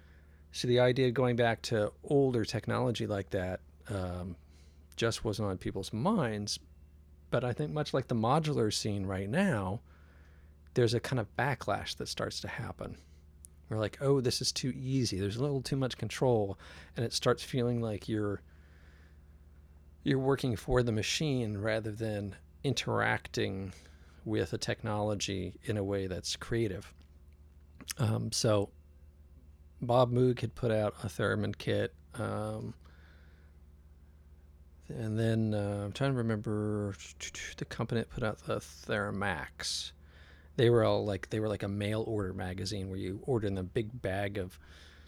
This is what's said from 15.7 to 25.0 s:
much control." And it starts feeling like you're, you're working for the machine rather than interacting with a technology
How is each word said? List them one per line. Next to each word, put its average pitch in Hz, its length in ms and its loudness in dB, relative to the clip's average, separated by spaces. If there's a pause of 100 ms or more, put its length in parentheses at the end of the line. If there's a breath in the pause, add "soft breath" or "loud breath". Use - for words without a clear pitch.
much 131 200 -2
control." 110 600 2 (380 loud breath)
And 120 80 0
it - 80 -4
starts - 280 2
feeling 120 400 0
like 110 280 -4
you're, 104 320 0 (1600 soft breath)
you're 135 160 4
working 131 380 2
for 123 260 2
the 120 80 2
machine 110 680 0
rather 110 340 0
than 104 440 -4 (300)
interacting 110 1040 0 (540 loud breath)
with 107 280 0
a 117 40 -2
technology 104 960 -2 (100)